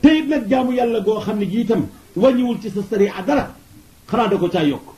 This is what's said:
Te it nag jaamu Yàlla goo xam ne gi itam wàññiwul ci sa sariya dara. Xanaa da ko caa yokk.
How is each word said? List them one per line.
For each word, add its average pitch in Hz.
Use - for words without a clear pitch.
Te 285
it 269
nag 277
jaamu 254
Yàlla 233
goo 208
xam 208
ne 196
gi 208
itam 214
wàññiwul 247
ci 214
sa 196
sariya 202
dara. 277
Xanaa 190
da 196
ko 175
caa 175
yokk. 139